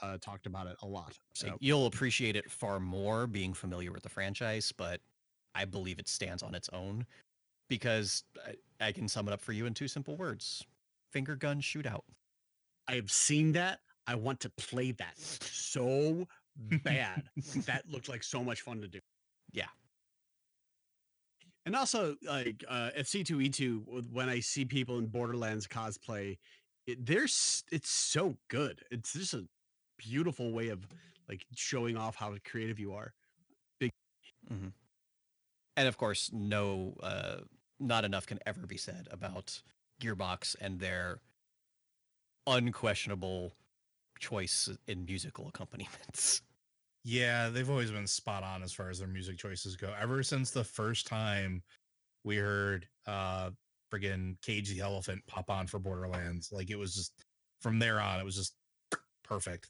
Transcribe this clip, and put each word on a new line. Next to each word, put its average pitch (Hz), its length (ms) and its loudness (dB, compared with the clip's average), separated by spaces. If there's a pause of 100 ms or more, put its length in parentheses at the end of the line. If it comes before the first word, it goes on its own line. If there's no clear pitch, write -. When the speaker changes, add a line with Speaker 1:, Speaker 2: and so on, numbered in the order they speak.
Speaker 1:
uh, 98 160 -4
talked 101 300 -10
about 92 180 -6
it 90 160 -8
a 104 60 -8
lot. 90 320 -8 (140)
Speaker 2:
So - 160 -4
Speaker 1:
So 92 100 -4
Speaker 2:
you'll 139 260 6
appreciate 117 500 2
it 104 140 -2
far 101 300 -2
more 98 480 0
being 95 260 0
familiar 90 380 -6
with - 100 -10
the - 80 -10
franchise, 107 640 0
but 87 260 -4 (520)
I 95 120 0
believe 92 340 -2
it 90 80 -8
stands 87 340 -2
on 90 140 -6
its 87 140 -6
own 98 360 -4 (640)
because 110 540 2 (200)
I, 107 120 -10 (320)
I 107 40 2
can 107 160 -2
sum 104 200 0
it 104 60 2
up 98 80 -2
for - 120 -6
you 110 140 0
in 117 80 -2
two 143 120 -2
simple 147 280 -4
words. - 500 -6 (460)
Finger 139 240 -2
gun 143 260 0
shootout. 135 400 -2 (840)
Speaker 1:
I 127 80 2
have 107 160 0
seen 151 400 8
that. 175 300 2 (260)
I 120 80 2
want 120 240 0
to - 100 -6
play 127 440 0
that 87 260 -8
so 147 1080 2 (160)
Speaker 3:
<laughs> - 140 -20
Speaker 1:
bad. 123 720 2 (380)
That 131 200 0
looked 143 220 -6
like 120 140 -6
so 127 200 -2
much 120 180 -2
fun 113 200 -6
to 104 60 -8
do. 92 120 -10 (520)
Speaker 2:
Yeah. - 160 -2 (2000)
Speaker 1:
And 196 120 2
also, 208 460 4
like, 123 440 0
uh, 120 260 0
at 143 140 0
C 202 160 2
two 156 160 2
E 135 80 6
two, 127 380 2
w-, 123 260 -6
when 127 160 0
I 123 140 2
see 135 240 0
people 123 340 0
in 117 60 2
Borderlands 113 600 0
cosplay, 104 720 -4 (480)
it, 123 200 -4
they're 175 180 6
s-, - 480 4
it's - 180 0
so - 460 4 (140)
good. 127 320 0 (100)
It's 120 220 -4
just 180 200 -2
a 104 120 -2 (520)
beautiful 127 540 0
way 113 160 2
of, 101 180 -4 (440)
like, 98 160 -8 (100)
showing 120 400 0
off 110 220 -2
how 107 260 -4
creative 110 360 -2
you 101 140 -4
are. 107 200 -8 (640)
Big 123 120 2 (600)
Speaker 2:
Mm-hmm. 95 160 -4 (1120)
And 135 100 8
of 120 100 2
course, 107 360 2
no, 101 680 2
uh, - 360 -2 (420)
not 117 240 4
enough 98 240 2
can 104 180 -6
ever 95 220 -4
be - 100 -8
said 87 320 -8
about 98 520 -8 (400)
Gearbox 92 580 -2
and 95 220 -4
their 90 400 -2 (1300)
unquestionable 101 1080 2 (640)
choice - 500 0 (180)
in 90 180 -2
musical 95 420 -4
accompaniments. - 920 -2 (640)
Speaker 3:
Yeah, 120 440 4
they've 127 200 0
always 123 220 4
been 104 160 -2
spot 98 360 0
on 95 200 -4
as 90 80 -6
far 92 180 -6
as 90 100 -6
their 95 100 -4
music 92 280 -6
choices 95 380 -6
go. 98 240 -4
Ever 127 240 2
since 131 280 2
the 123 120 2
first 113 420 0
time 101 560 0 (600)
we 104 140 2
heard, 101 500 2 (180)
uh, 95 440 0 (420)
friggin' 95 500 0
Cage 104 280 0
the 95 100 -2
Elephant 98 480 -2
pop 95 220 -4
on 95 180 0
for 98 120 -2
Borderlands, 90 760 -2
like, 95 160 -2
it 104 80 -2
was 95 180 -2
just, 95 160 -4 (500)
from 113 180 4
there 113 200 6
on, 98 220 2
it - 20 0
was 95 140 -2
just 95 180 -2 (680)
perfect. 92 460 -4